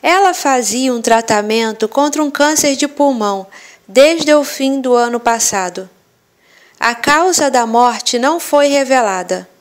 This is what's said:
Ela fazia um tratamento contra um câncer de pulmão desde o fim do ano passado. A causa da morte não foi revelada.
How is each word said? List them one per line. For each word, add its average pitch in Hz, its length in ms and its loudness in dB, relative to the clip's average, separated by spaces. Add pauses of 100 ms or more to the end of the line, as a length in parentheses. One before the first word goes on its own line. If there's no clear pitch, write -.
Ela 370 320 2
fazia 254 600 -2
um 233 80 -6
tratamento 220 840 0
contra 294 380 0
um 294 60 -4
câncer 294 440 0
de 277 140 -4
pulmão 220 580 -2 (400)
desde 294 460 4
o 294 100 4
fim 269 380 -4
do 254 140 0
ano 240 260 0
passado. 190 720 -4 (920)
A 233 140 0
causa 302 560 0
da 240 160 2
morte 233 520 0
não 294 220 0
foi 285 280 2
revelada. 208 760 0 (140)